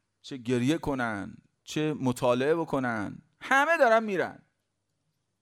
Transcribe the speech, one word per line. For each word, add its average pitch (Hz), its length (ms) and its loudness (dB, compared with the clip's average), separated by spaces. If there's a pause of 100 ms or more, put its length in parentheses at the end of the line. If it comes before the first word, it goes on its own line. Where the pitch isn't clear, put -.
(220)
چه - 140 -12
گریه 127 420 0
کنن، 113 580 -6 (280)
چه 156 300 -4
مطالعه 127 600 2
بکنن، 123 680 -4 (180)
همه 302 380 2
دارن 226 260 6
می‌رن، 170 340 -4 (1040)